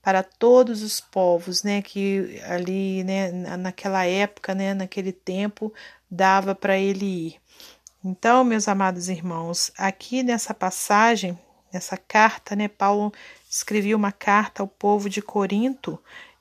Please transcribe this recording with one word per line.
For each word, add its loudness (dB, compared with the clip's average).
para 2
todos 4
os -6
povos, 0
né, 0
que -4
ali, -4
né, -2
na-, -8
naquela -2
época, -2
né, -2
naquele -6
tempo, -6
dava 2
para 0
ele 0
ir. -4
Então, 4
meus 0
amados 0
irmãos, -6
aqui -4
nessa -2
passagem, 0
nessa -8
carta, 2
né, -2
Paulo 0
escrevia -2
uma 0
carta 0
ao -6
povo 0
de -6
Corinto -2